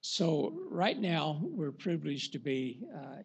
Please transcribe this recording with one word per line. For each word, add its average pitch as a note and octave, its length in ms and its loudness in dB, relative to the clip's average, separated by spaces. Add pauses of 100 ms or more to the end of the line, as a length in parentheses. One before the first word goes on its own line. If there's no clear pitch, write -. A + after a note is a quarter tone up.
So D#3 560 2 (140)
right F#3 300 2
now, D#3 400 2 (160)
we're D3 160 0
privileged D3 600 -2
to C#3 60 -6
be, C3 380 0 (160)
uh, C#3 320 -10